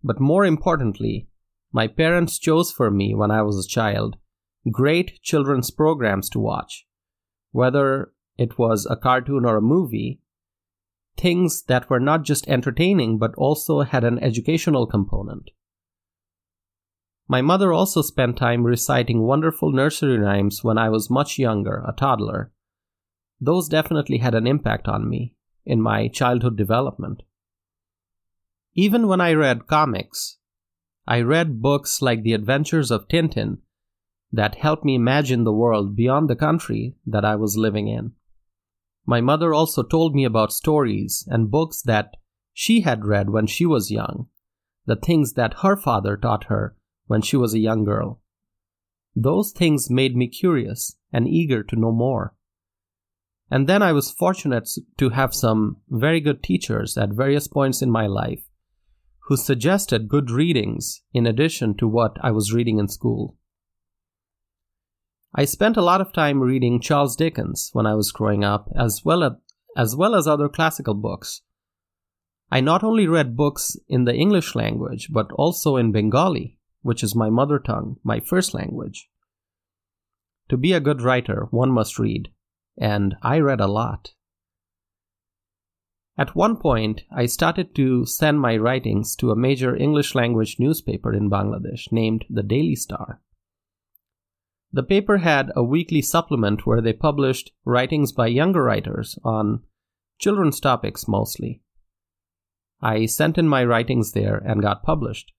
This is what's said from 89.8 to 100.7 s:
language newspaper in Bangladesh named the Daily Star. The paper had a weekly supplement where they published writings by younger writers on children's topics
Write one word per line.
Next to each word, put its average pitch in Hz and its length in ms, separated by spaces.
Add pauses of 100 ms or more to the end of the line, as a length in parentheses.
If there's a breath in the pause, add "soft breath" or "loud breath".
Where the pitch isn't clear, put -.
language 117 460
newspaper 120 540
in 101 160
Bangladesh 101 600
named 113 400
the 110 140
Daily 135 320
Star. - 460 (1500)
The 135 100
paper 202 340
had 147 380
a 123 80
weekly 151 380
supplement 113 640
where 117 160
they 113 120
published 139 580 (140)
writings 131 480
by 117 140
younger 151 360
writers 104 600
on 110 400 (540)
children's 196 420
topics 117 480